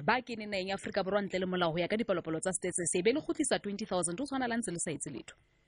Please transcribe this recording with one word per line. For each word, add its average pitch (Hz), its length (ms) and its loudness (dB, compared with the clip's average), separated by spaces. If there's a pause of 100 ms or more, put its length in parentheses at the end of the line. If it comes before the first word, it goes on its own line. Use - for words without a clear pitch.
ba 233 160 4
keneng 214 320 -6
naheng 190 160 0
ya 196 60 0
Afrika 202 280 0
Borwa 196 200 2
ntle 185 180 -2
le 190 60 2
molao 175 260 4
ho 165 60 0
ya 170 100 2
ka 208 80 2
dipalopalo 165 440 0
tsa 185 120 0
Stats 180 320 -2
S - 120 0
A. 180 60 4
Be 226 100 6
le 302 80 0
kgutlisa 294 420 0
twenty 202 240 -4
thousand, 180 340 0
o 285 40 -2
tshwana 262 240 -2
la 233 80 -2
ntse 233 120 -2
le 170 100 -4
sa 170 140 -2
etse - 160 -6
letho. 127 240 -10 (360)